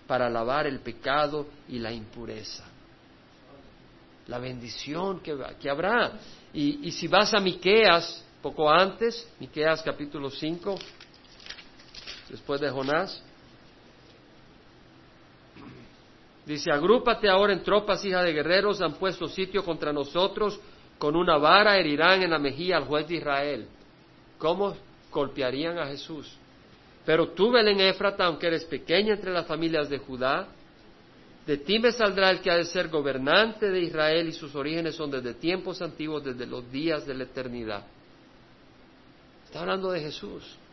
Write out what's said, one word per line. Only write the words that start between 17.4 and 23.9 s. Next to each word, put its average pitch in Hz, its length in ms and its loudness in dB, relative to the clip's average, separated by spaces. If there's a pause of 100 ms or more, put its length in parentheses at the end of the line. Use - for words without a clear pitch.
en 170 80 -4
tropas, 202 420 0
hija 185 180 0
de 170 120 2
guerreros, 180 480 2
han 156 140 -2
puesto 175 320 -4
sitio 190 360 -4
contra 160 300 -4
nosotros, 185 680 -2 (380)
con 147 160 0
una 170 240 4
vara 190 400 8
herirán 170 460 4
en 175 60 0
la 160 100 2
mejilla 147 360 -2
al 143 80 0
juez 147 220 -2
de 170 120 -6
Israel". 143 500 -4 (680)